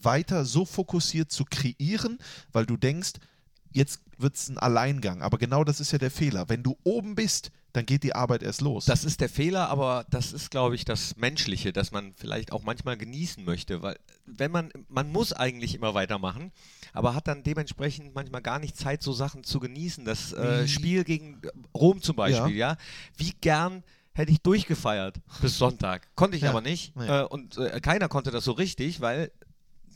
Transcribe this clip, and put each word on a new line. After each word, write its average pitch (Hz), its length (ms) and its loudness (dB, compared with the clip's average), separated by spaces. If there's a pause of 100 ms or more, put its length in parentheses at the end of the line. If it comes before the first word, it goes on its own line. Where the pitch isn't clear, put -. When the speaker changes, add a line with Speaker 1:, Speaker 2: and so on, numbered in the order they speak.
Speaker 1:
weiter 147 440 2
so 135 200 2
fokussiert 165 680 0
zu - 140 -2
kreieren, 165 760 -2 (320)
weil 113 140 2
du 120 120 0
denkst, 151 360 0 (580)
"Jetzt - 300 2 (160)
wird's - 320 -2
ein 135 80 -8
Alleingang." 117 640 2
Aber 101 160 0
genau 131 260 2
das 147 160 0
ist 143 120 -4
ja 147 60 2
der 131 140 0
Fehler. 101 380 0
Wenn 113 140 0
du 131 200 0
oben 208 320 0
bist, - 360 -2 (200)
dann 117 160 0
geht 139 160 2
die 135 100 2
Arbeit 120 300 2
erst - 180 -4
los. 135 240 0
Speaker 2:
Das - 180 4
ist 156 160 -2
der 127 100 2
Fehler, 175 400 0
aber 131 420 0
das 127 200 -2
ist, - 200 -10
glaub 127 220 2
ich, 120 120 -4
das - 320 -2
Menschliche, 107 560 0
dass 98 180 0
man 101 240 -6
vielleicht 107 360 -6
auch 107 100 -4
manchmal 113 360 -4
genießen 123 460 -8
möchte, 87 380 -4
weil 95 160 -6 (300)
wenn 131 240 -4
man, 170 180 -2 (200)
man 135 220 -2
muss 208 220 2
eigentlich 123 400 -2
immer 110 220 0
weitermachen, 98 560 -2 (420)
aber 120 220 2
hat 156 120 -4
dann 143 140 -2
dementsprechend 147 720 -4
manchmal 131 300 -8
gar 123 160 -2
nicht 151 180 -10
Zeit, 139 240 -2
so 139 100 -2
Sachen 135 320 -4
zu - 160 -2
genießen. 135 460 -8
Das, 110 280 -4
äh, 123 320 2
Speaker 1:
Wie - 20 0
Speaker 2:
Spiel 160 360 2
gegen 151 380 -4 (320)
Rom 185 300 8
zum 156 120 0
Beispiel, 113 400 4
Speaker 1:
Ja. 120 180 2
Speaker 2:
ja. 160 40 -8 (400)
Wie 165 140 -2 (100)
gern 170 400 2 (320)
hätte 156 180 2
ich 156 120 8
durchgefeiert 120 760 2 (220)
bis 131 160 2
Sonntag. 113 560 0
Konnte 185 240 4
ich 143 60 -4
Speaker 1:
Ja. 143 80 4
Speaker 2:
aber 117 100 2
nicht. 156 340 -4
Speaker 1:
Nee. 117 120 -6
Speaker 2:
Äh, 143 160 4
und, 131 340 -8
äh, - 240 -2
keiner 180 260 2
konnte 135 220 0
das 117 140 -2
so 127 80 2
richtig, 160 500 -2
weil 131 300 -2 (640)